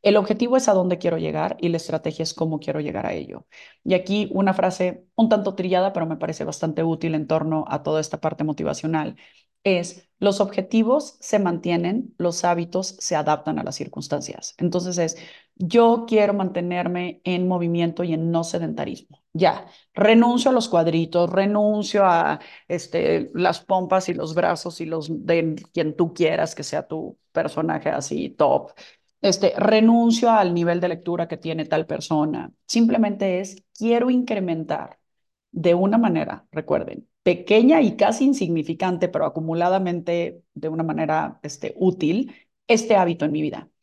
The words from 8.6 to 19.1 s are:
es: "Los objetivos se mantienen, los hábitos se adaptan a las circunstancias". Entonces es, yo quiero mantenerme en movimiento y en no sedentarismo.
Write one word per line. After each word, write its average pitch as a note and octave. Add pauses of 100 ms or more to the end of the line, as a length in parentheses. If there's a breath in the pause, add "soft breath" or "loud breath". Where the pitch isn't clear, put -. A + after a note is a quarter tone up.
es: F3 (120)
"Los G3
objetivos G#3+
se -
mantienen, F3
los F3
hábitos F3
se -
adaptan D3+
a -
las -
circunstancias". -
Entonces F3
es, D#3+ (380 loud breath)
yo A#3
quiero G#3
mantenerme F3+
en F3+
movimiento E3+
y E3
en E3
no E3
sedentarismo. - (100)